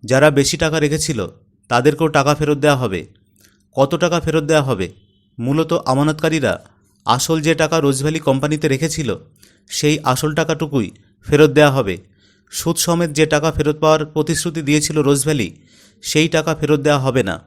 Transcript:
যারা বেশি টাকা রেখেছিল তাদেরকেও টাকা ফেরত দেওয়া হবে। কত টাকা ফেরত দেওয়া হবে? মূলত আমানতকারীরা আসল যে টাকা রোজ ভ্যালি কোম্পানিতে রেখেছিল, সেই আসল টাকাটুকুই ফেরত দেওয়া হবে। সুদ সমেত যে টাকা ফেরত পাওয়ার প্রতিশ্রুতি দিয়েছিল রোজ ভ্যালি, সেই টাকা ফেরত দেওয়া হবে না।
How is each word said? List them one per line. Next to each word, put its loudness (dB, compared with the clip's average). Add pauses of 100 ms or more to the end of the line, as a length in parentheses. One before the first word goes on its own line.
যারা 4
বেশি 0
টাকা -2
রেখেছিল -2 (500)
তাদেরকেও 2
টাকা 2
ফেরত 0
দেওয়া 4
হবে। -4 (760)
কত 0 (100)
টাকা 0
ফেরত -2
দেওয়া 2
হবে? -2 (520)
মূলত -2 (160)
আমানতকারীরা 0 (540)
আসল 0 (100)
যে 4
টাকা 0
রোজ 0
ভ্যালি -2
কোম্পানিতে 0
রেখেছিল, -2 (600)
সেই 0 (160)
আসল -2
টাকাটুকুই -2 (400)
ফেরত 6
দেওয়া 6
হবে। -2 (580)
সুদ -4
সমেত 0
যে 6 (100)
টাকা 0
ফেরত 0
পাওয়ার 4 (120)
প্রতিশ্রুতি -2
দিয়েছিল 0 (120)
রোজ 2
ভ্যালি, -2 (560)
সেই 2
টাকা -2
ফেরত 0
দেওয়া 2
হবে 0
না। -4 (120)